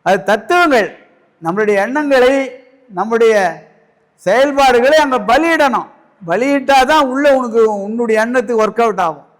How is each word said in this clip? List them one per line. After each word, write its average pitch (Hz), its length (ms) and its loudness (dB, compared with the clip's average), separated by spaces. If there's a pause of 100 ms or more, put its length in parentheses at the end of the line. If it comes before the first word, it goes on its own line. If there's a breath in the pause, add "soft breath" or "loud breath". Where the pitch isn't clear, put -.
அது 190 220 0
தத்துவங்கள், 226 720 0 (460)
நம்மளுடைய 202 320 -2
எண்ணங்களை, 269 760 0 (360)
நம்முடைய 202 760 0 (520)
செயல்பாடுகளை 269 800 2
அங்க 269 220 0
பலியிடணும். 277 680 0 (400)
பலியிட்டாதான் 269 800 0
உள்ள 269 320 2
உனக்கு, 226 440 0
உன்னுடைய 220 440 -2
எண்ணத்துக்கு 240 380 -2
ஒர்க் 214 180 -2
அவுட் 214 180 0
ஆகும். 160 260 -6 (140)